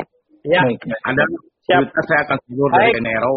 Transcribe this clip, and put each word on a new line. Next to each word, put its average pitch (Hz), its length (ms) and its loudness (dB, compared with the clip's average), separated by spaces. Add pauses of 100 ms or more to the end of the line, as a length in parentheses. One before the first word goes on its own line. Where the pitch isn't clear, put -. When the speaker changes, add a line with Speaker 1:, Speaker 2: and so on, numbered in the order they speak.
(440)
Speaker 1:
Ya. 165 180 2
Speaker 2:
Baik, 123 180 0
baik. - 240 -8
Speaker 3:
Ada 131 180 0 (380)
Speaker 1:
Siap. 180 220 2
Speaker 3:
cerita - 240 -4
saya 156 180 2
akan 143 160 -2
tidur 131 300 -2
dari 180 100 4
Speaker 1:
Baik. 226 160 4
Speaker 3:
Enero 117 400 -2